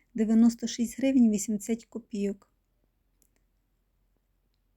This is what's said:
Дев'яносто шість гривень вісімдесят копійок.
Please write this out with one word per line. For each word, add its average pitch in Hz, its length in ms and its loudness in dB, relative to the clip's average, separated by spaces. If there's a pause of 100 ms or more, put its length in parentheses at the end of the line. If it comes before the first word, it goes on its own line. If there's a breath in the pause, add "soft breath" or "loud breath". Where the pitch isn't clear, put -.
(140)
Дев'яносто 226 540 2
шість 226 320 -6
гривень 262 320 4
вісімдесят 214 540 -4
копійок. 202 640 -10 (2250)